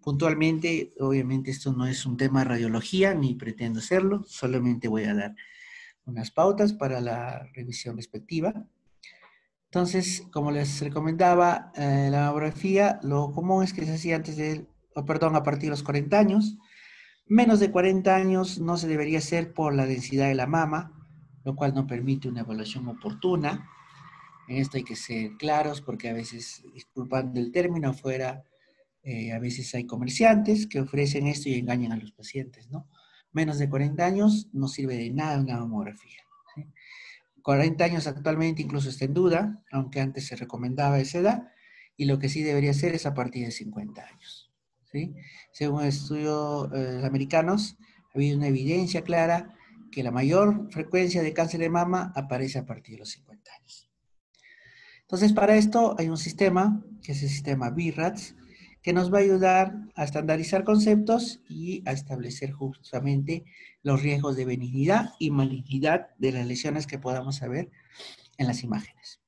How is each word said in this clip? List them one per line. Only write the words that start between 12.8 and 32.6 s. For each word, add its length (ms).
lo 300
común 280
es 120
que 120
se 100
hacía 200
antes 220
de, 280
o 80
perdón, 320
a 80
partir 200
de 80
los 120
cuarenta 340
años. 400
Menos 340
de 100
cuarenta 460
años 440
no 180
se 100
debería 300
hacer 340
por 220
la 120
densidad 440
de 60
la 120
mama, 580
lo 140
cual 180
no 100
permite 440
una 100
evaluación 480
oportuna. 840
En 80
esto 220
hay 80
que 100
ser 400
claros 460
porque 260
a 60
veces, 500
disculpando 640
el 140
término, 380
afuera, 560
eh, 300
a 60
veces 360
hay 100
comerciantes 840
que 120
ofrecen 480
esto 220
y 60
engañan 360
a 60
los 160
pacientes, 560